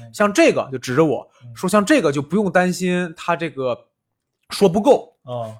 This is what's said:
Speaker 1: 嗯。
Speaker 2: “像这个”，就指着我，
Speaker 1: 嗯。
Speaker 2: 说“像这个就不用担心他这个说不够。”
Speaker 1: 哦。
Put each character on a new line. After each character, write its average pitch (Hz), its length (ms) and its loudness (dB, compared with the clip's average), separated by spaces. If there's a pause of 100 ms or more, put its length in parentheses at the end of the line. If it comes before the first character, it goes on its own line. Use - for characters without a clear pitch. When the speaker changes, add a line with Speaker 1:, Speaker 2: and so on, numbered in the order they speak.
Speaker 1:
嗯。 117 120 -20
Speaker 2:
“像 208 200 0
这 302 180 4
个”， 131 220 -2
就 131 40 -8
指 123 200 -6
着 160 80 6
我， 123 260 -4 (140)
Speaker 1:
嗯。 120 100 -20
Speaker 2:
说 185 160 -6
“像 208 140 2
这 277 180 4
个 156 80 2
就 143 100 -2
不 139 140 -8
用 202 160 0
担 180 220 2
心 180 440 -4
他 175 200 -4
这 160 120 -6
个 127 380 -6 (640)
说 196 180 2
不 185 140 0
够。” 240 400 2
Speaker 1:
哦。 117 380 -10